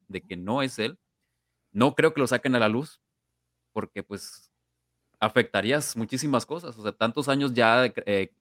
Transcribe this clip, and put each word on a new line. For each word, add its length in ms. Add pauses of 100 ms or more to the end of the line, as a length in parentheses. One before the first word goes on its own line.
de 140
que 160
no 260
es 160
él, 180 (720)
no 240
creo 180
que 80
lo 60
saquen 280
a 40
la 100
luz, 320 (720)
porque, 300
pues, 480 (680)
afectarías 800
muchísimas 480
cosas. 320
O 60
sea, 100
tantos 360
años 240
ya, 320
eh, 560